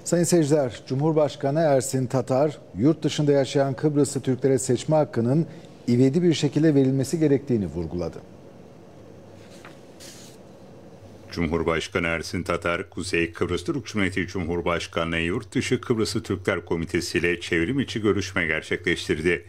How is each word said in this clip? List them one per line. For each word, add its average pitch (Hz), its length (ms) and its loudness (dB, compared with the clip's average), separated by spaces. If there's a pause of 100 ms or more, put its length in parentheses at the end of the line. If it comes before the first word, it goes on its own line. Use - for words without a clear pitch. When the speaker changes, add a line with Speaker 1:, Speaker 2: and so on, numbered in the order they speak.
Speaker 1:
Sayın 170 200 2
seyirciler, 147 640 2
Cumhurbaşkanı 147 720 0
Ersin 131 460 2
Tatar, 131 520 0 (200)
yurt 151 240 2
dışında 147 300 2
yaşayan 139 420 2
Kıbrıslı 143 460 0
Türklere 131 380 2
seçme 139 380 0
hakkının 143 500 2 (420)
ivedi 135 340 4
bir 170 120 4
şekilde 151 400 2
verilmesi 135 440 2
gerektiğini 131 480 2
vurguladı. 82 520 -6 (3000)
Speaker 2:
Cumhurbaşkanı 82 760 -2
Ersin 82 360 -4
Tatar, 85 480 -2
Kuzey 85 420 -2
Kıbrıs - 320 -4
Türk 143 220 -6
Cumhuriyeti 95 400 -2
Cumhurbaşkanı 85 920 -2
Yurt 85 360 -4
Dışı 123 260 0
Kıbrıslı 110 420 -2
Türkler 95 420 -2
Komitesi 85 540 -2
ile 85 220 0
çevrim 90 400 0
içi 113 220 -4
görüşme 98 440 0
gerçekleştirdi. 82 1040 -2